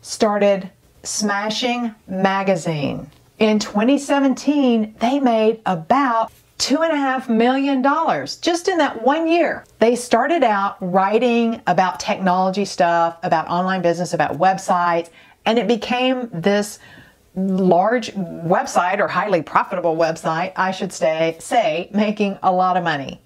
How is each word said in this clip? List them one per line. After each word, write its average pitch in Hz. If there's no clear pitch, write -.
started 202
Smashing 220
Magazine. 185
In 214
twenty 226
seventeen, 269
they 254
made 226
about 226
two 311
and 330
a 294
half 262
million 254
dollars 254
just 339
in 370
that 233
one 311
year. 330
They 233
started 262
out 202
writing 226
about 180
technology 190
stuff, 170
about 165
online 185
business, 170
about 147
websites, 175
and 226
it 202
became 247
this 202
large 190
website, 190
or 175
highly 160
profitable 175
website, 165
I 185
should 190
say, 165
say, 180
making 208
a 190
lot 185
of 175
money. 143